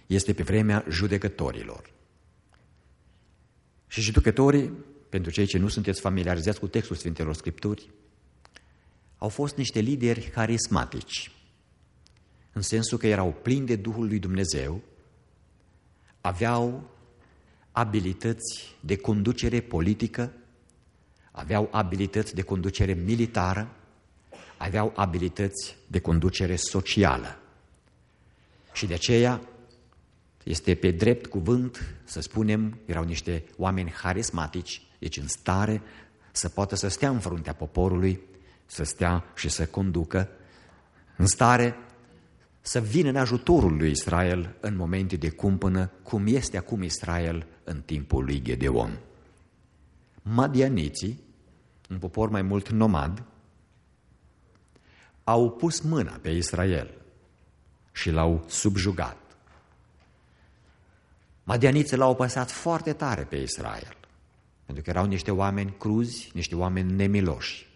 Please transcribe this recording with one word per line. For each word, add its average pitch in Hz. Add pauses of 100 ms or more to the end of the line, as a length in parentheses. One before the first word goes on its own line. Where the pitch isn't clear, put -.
este 95
pe 90
vremea 104
judecătorilor. 82 (2000)
Și -
judecătorii, 135 (360)
pentru 87
cei 101
ce 95
nu 98
sunteți 104
familiarizați 92
cu 101
textul 92
Sfintelor 78
Scripturi, - (1300)
au 107
fost 143
niște 117
lideri 120
carismatici, - (1200)
în 107
sensul 113
că 113
erau 95 (100)
plini 135
de 117
Duhul 110
lui 104
Dumnezeu, 90 (1400)
aveau 120 (840)
abilități 110
de 85
conducere 117
politică, 107 (1000)
aveau 104
abilități 98
de 95
conducere 95
militară, 104 (880)
aveau 107
abilități 92 (100)
de -
conducere 87
socială. 90 (1300)
Și -
de 85
aceea 120 (1000)
este 82
pe 92
drept 107
cuvânt, 123 (100)
să -
spunem, 107
erau 82
niște 85 (120)
oameni 92
harismatici, 87 (160)
deci 78
în 73
stare 104 (500)
să -
poată 98
să 98
stea 139
în 127
fruntea 85
poporului, 92 (460)
să -
stea 87 (120)
și -
să -
conducă, 92 (880)
în 87
stare 120 (840)
să -
vină 127
în 131
ajutorul 120
lui 78
Israel 87
în 104
momente 92
de 82
cumpănă, 92 (120)
cum 104
este 117
acum 95
Israel 82 (180)
în 76
timpul 71
lui 69
Gedeon. 60 (1200)
Madianiții, 123 (680)
un 92
popor 95
mai 104
mult 98
nomad, 107 (2000)
au 117
pus 165
mâna 151
pe -
Israel 87 (960)
și -
l-au 80
subjugat. 92 (2250)
Madianiții 131
l-au 131
apăsat 127
foarte 160
tare 127
pe 71
Israel, 58 (680)
pentru 71
că 87
erau 90
niște 95
oameni 98
cruzi, 117
niște 87
oameni 92
nemiloși. 98